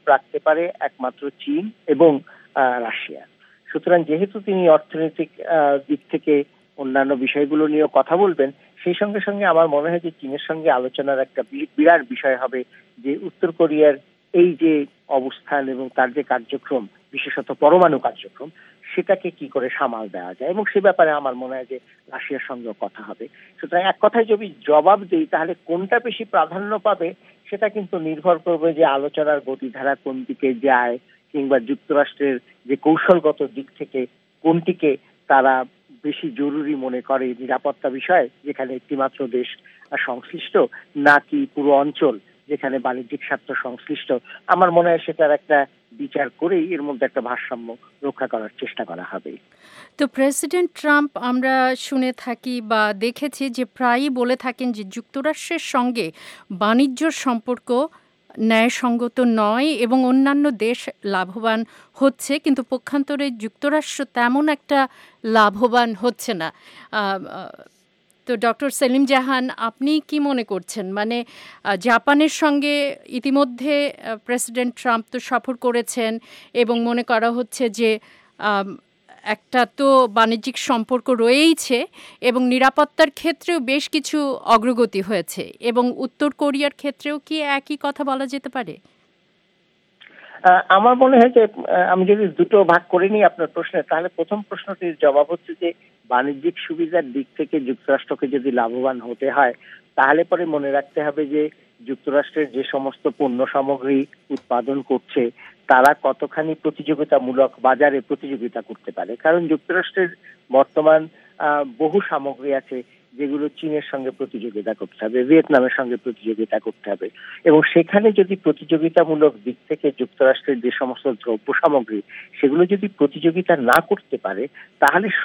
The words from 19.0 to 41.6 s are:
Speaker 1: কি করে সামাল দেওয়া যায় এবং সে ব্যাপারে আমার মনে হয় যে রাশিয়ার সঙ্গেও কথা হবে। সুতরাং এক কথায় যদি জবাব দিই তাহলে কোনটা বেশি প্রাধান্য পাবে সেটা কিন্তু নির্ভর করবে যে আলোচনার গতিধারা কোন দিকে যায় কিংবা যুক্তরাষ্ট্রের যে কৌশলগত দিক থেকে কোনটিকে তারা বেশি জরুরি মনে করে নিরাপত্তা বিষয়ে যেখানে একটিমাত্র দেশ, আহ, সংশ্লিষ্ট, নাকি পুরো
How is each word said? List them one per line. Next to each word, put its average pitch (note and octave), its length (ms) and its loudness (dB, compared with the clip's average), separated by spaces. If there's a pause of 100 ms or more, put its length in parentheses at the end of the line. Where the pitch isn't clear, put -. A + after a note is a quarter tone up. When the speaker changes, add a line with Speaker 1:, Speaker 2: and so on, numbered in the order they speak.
Speaker 1:
কি D3+ 180 -14
করে C3 220 -4
সামাল A2+ 380 -6
দেওয়া F#2 260 -12
যায় C3+ 160 -6
এবং G3+ 220 -4
সে G3+ 80 2
ব্যাপারে F#3 300 4
আমার C#3+ 240 -2
মনে B2+ 200 -10
হয় C3 160 -10
যে C3 80 -10 (300)
রাশিয়ার B2+ 400 -10
সঙ্গেও A#2 320 -10
কথা - 220 -10
হবে। G#2 260 -14 (320)
সুতরাং E3+ 220 0
এক F#3 180 0
কথায় A3+ 240 2
যদি G#3+ 380 -2
জবাব E3+ 420 4
দিই E3+ 220 -2
তাহলে E3 280 -2 (100)
কোনটা F#3+ 400 -2
বেশি A3+ 200 -8
প্রাধান্য G3 540 -2
পাবে F#3 360 -2 (360)
সেটা G#3 180 -2
কিন্তু G3+ 300 -6
নির্ভর D#3+ 400 0
করবে E3 360 0
যে D#3 100 4
আলোচনার D3 560 0
গতিধারা C3 540 -6
কোন C3 340 -8
দিকে C3 260 -2
যায় B2 440 0 (340)
কিংবা C#3 280 0
যুক্তরাষ্ট্রের C#3 800 -2 (280)
যে C3+ 100 -2
কৌশলগত D3 800 2
দিক C3+ 240 -12
থেকে C3+ 280 -6 (360)
কোনটিকে E3 540 2 (300)
তারা C3 380 4 (380)
বেশি D3 280 -6
জরুরি C#3+ 440 -4
মনে C3 260 -6
করে B2+ 380 -2
নিরাপত্তা C3 520 -4
বিষয়ে C3 380 0 (160)
যেখানে C3 300 -8
একটিমাত্র C3+ 540 -6
দেশ, B2 180 -2 (440)
আহ, D3 60 -6 (100)
সংশ্লিষ্ট, - 520 -4 (380)
নাকি C#3+ 580 2
পুরো C#3+ 160 0